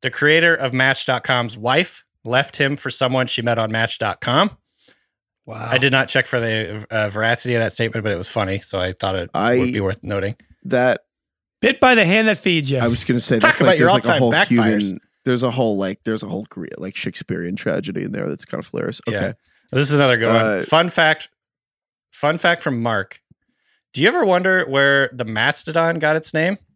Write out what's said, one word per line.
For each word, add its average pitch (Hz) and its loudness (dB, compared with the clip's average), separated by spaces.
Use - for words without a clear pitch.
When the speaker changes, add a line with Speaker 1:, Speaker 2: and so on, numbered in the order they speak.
Speaker 1:
the 131 -2
creator 165 4
of 127 -4
Match 131 0
dot 127 -2
com's 120 -2
wife 127 -2
left 127 0
him 143 0
for - -10
someone 127 -2
she - -6
met 117 0
on 110 -2
Match 113 -2
dot 104 -4
com. 156 0
Speaker 2:
Wow. 113 -12
Speaker 1:
I 131 2
did 131 2
not 131 2
check - -2
for 127 -2
the, 110 -6
uh, 110 -2
veracity 113 -2
of 117 2
that 104 0
statement, 113 -4
but 107 -2
it 92 -2
was 90 -8
funny, 98 -2
so - -8
I 92 -2
thought 95 -4
it 87 -6
Speaker 3:
I 120 2
Speaker 1:
would 123 -2
be 117 -2
worth 98 -4
noting. 101 -6
Speaker 3:
That 123 0
Speaker 2:
Bit 262 2
by 254 6
the 226 4
hand 214 4
that 208 0
feeds 156 0
you. 135 0
Speaker 3:
I 117 2
was 117 -2
gonna 123 0
say, - 0
Speaker 1:
Talk 311 4
Speaker 3:
that's - 0
Speaker 1:
about - 6
Speaker 3:
like, 185 4
Speaker 1:
your 170 6
Speaker 3:
there's, 208 2
like, - -
a - 0
Speaker 1:
all-time 151 2
Speaker 3:
whole 120 2
Speaker 1:
backfires. 180 2
Speaker 3:
human, 95 -4
there's 123 0
a 123 0
whole, 117 0
like, 98 -4
there's 110 -4
a 104 -10
whole 196 -8
Korea, - -12
like, 95 -10
Shakespearean 90 -8
tragedy - -6
in 98 -8
there 101 -6
that's - -8
kind - -12
of - -18
hilarious. - -6
Speaker 1:
Yeah. 110 -4
Speaker 3:
Okay. 98 -4
Speaker 1:
This 135 0
is 143 0
another 139 4
good 110 2
one. - 4
Speaker 3:
Uh, 110 2
Speaker 1:
Fun 165 4
fact, 156 0
fun 151 -2
fact 170 2
from 131 -4
Mark. 110 -4
Do - -10
you 165 4
ever 320 2
wonder 185 2
where 139 4
the 123 -6
mastodon 151 -2
got 156 0
its 160 -6
name? 170 -2